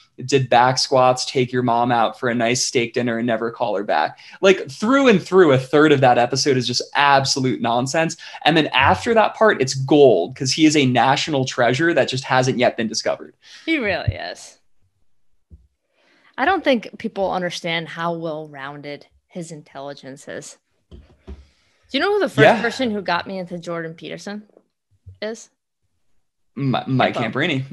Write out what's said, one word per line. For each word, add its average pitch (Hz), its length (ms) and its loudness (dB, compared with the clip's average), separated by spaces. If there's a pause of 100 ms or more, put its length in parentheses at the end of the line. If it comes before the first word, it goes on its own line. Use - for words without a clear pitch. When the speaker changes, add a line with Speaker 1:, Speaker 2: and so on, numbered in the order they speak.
(260)
Speaker 1:
"Did 131 240 0
back 127 280 4
squats 127 480 2
take 127 260 -2
your 127 120 -2
mom 120 280 0
out 113 260 0
for 127 120 -2
a 117 60 -2
nice 120 300 0
steak 120 280 -2
dinner 120 240 -2
and 117 100 -4
never 113 240 -2
call 117 240 -4
her 101 80 -4
back?" 87 360 -2 (200)
Like, 190 320 2
through 262 380 2
and 190 120 4
through, 180 300 6
a 131 60 6
third 151 340 4
of 139 80 4
that 123 180 6
episode 131 380 0
is 123 100 -2
just 120 160 -4 (140)
absolute 135 640 2
nonsense. 135 560 -2 (300)
And 156 100 4
then 151 120 2
after 165 480 2
that 214 200 2
part, 208 260 2
it's 135 120 -2
gold, 135 640 4
'cause 131 160 -4
he 156 120 2
is 151 120 4
a 139 80 4
national 131 580 2
treasure 131 500 0
that 127 140 2
just 131 160 -6
hasn't 131 340 0
yet 120 200 0
been 113 100 -2
discovered. - 480 -8 (300)
Speaker 2:
He 320 140 -2
really 196 360 -4
is. - 440 -14 (1800)
I 247 80 -2
don't 349 180 0
think 254 340 -2
people 196 340 -4
understand 170 580 -6
how 170 240 -6
well-rounded 147 960 -12 (200)
his 170 240 -14
intelligence 139 760 -18
is. - 300 -14 (320)
Do - 1080 -16
you - 20 -2
know 381 140 -2
who 415 60 0
the 311 100 -2
first - 160 4
Speaker 1:
Yeah. 208 160 4
Speaker 2:
person 240 300 -4
who 208 100 -6
got 175 260 -4
me 190 100 -10
into 175 220 -12
Jordan 165 340 -10
Peterson 165 500 -14 (760)
is? - 280 -12 (1080)
Speaker 1:
Mi-, 131 320 -2
Mike 123 280 0
Speaker 2:
Campo. 110 240 -4
Speaker 1:
Camperini. 143 340 -2